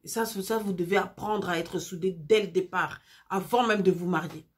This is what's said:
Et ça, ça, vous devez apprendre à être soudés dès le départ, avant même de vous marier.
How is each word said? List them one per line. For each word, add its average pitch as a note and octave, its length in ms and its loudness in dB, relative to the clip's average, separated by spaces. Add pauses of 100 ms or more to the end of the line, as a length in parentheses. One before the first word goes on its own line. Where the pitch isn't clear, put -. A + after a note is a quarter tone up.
Et E3 60 -18
ça, A3+ 180 -2
ça, A3 320 -2
vous G3+ 140 -2
devez F3 240 0
apprendre F#3+ 520 -2
à E3+ 100 0
être E3+ 200 -4
soudés F3+ 320 -4
dès F3 300 4
le G3 80 -4
départ, E3+ 520 -2 (300)
avant A#3+ 360 2
même G#3 160 2
de F3+ 100 6
vous F3 160 -2
marier. D#3 380 -4 (120)